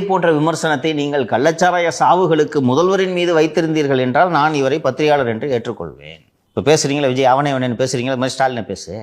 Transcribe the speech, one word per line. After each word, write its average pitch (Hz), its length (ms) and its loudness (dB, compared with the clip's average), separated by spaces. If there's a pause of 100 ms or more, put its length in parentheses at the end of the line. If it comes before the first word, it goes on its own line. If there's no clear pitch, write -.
போன்ற 180 300 0
விமர்சனத்தை 156 600 0
நீங்கள் 143 320 -2
கள்ளச்சாராய 165 680 0
சாவுகளுக்கு 156 720 2
முதல்வரின் 185 540 2
மீது 175 160 0
வைத்திருந்தீர்கள் 156 720 0
என்றால் 147 260 2
நான் 156 240 2
இவரை 135 240 0
பத்திரிகையாளர் 139 540 0
என்று 110 160 -6
ஏற்றுக்கொள்வேன். 82 720 -8 (240)
இப்ப - 160 -6
பேசுறீங்களா 147 480 2
விஜய், 127 200 2
அவனே 143 200 2
அவனேன்னு 127 300 -2
பேசுறீங்களா, 131 340 -2
அது 123 80 -2
மாதிரி 131 140 -4
ஸ்டாலினை 127 280 -2
பேசு. 90 380 -12